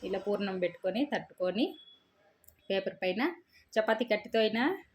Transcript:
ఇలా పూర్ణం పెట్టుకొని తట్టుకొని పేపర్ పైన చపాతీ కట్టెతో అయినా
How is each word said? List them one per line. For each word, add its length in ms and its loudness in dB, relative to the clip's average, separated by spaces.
ఇలా 240 -2
పూర్ణం 320 0
పెట్టుకొని 420 -2
తట్టుకొని 520 -2
పేపర్ 320 -2
పైన 200 0
చపాతీ 380 2
కట్టెతో 280 0
అయినా 240 2